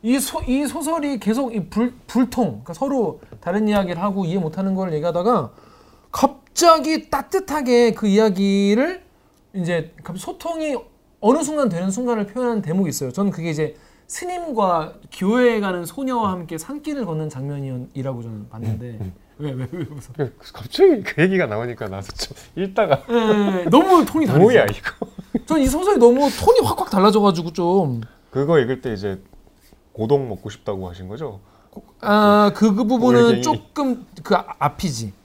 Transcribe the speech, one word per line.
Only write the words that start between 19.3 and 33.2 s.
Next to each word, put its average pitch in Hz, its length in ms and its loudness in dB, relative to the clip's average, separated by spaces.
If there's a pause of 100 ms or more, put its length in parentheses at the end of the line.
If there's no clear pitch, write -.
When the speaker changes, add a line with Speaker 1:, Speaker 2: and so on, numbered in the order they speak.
Speaker 1:
왜, 147 140 -8
왜, 127 200 -8
왜 170 140 -8
웃어? 143 320 -16
Speaker 2:
그, 135 180 -6 (160)
갑자기 311 500 2
그 - 200 -2
얘기가 185 240 2
나오니까 113 420 -6
나도 95 200 -10
좀 - 280 -12 (260)
읽다가 190 460 0
Speaker 1:
예, 240 60 -4
예, 208 460 0
예. 175 100 -6
너무 339 340 6
톤이 302 220 -2
다르죠. 151 180 4
Speaker 2:
뭐야, 214 220 6
이거? - 400 -8 (400)
Speaker 1:
전 311 160 2
이 262 40 4
소설이 359 320 2
너무 247 320 6
톤이 480 300 4
확확 - 300 -2
달라져가지고 196 640 2
좀 170 480 0 (280)
Speaker 2:
그거 143 300 2
읽을 127 220 -2
때 123 100 -4
이제 98 260 -4 (720)
고동 123 360 0
먹고 101 220 -10
싶다고 95 400 -8
하신 92 180 -14
거죠? 110 320 -12 (300)
Speaker 1:
고-, - 140 -20 (160)
아, 208 540 4
그, 208 200 2
그 226 100 0
부분은 240 420 4